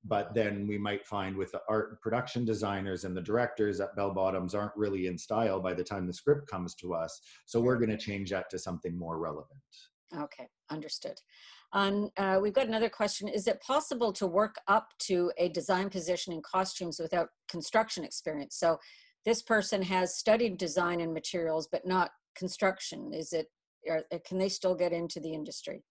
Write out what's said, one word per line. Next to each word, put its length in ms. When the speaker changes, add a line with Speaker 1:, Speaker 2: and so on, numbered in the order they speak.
Speaker 1:
But 280
then 320
we 120
might 280
find 300
with 160
the 160
art 220
and 120
production 440
designers 580
and 120
the 60
directors 580
that 180
bell 160
bottoms 420
aren't 220
really 300
in 100
style 420
by 140
the 100
time 240
the 60
script 360
comes 260
to 180
us. 260
So 140
we're 180
gonna 200
change 340
that 180
to 80
something 400
more 220
relevant. 400
Speaker 2:
Okay, 320
understood. 480
Um, 440
uh, 240
we've 120
got 140
another 220
question. 380
Is 180
it 160
possible 520
to 120
work 300
up 180
to 380
a 120
design 400
position 420
in 100
costumes 580
without 280
construction 560
experience? 500
So 240
this 160
person 400
has 360
studied 400
design 440
and 120
materials, 560
but 160
not 260
construction. 800
Is 200
it, 140
are, 160
can 120
they 120
still 260
get 180
into 260
the 140
industry? 580